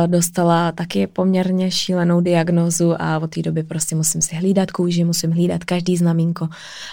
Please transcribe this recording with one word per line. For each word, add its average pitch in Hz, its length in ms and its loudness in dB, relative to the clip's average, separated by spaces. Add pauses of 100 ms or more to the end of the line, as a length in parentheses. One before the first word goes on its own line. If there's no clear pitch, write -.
dostala 170 640 2
taky 175 340 -2
poměrně 185 640 0
šílenou 175 500 0
diagnózu 170 800 2
a 160 160 0
od 160 120 -4
té 165 120 -6
doby 160 200 -2
prostě 160 320 -6
musím 160 280 -2
si - 140 -4
hlídat 190 340 0
kůži, 175 340 0
musím 170 260 0
hlídat 175 340 0
každý 180 320 0
znamínko 170 520 2 (440)